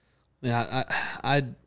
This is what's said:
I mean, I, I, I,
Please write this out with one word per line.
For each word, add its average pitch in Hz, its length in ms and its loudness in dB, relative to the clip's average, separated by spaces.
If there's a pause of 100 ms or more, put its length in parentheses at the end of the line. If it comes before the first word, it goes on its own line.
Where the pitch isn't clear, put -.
(420)
I 131 40 -6
mean, 120 80 2
I, 120 260 0
I, - 60 0 (520)
I, 139 80 2 (220)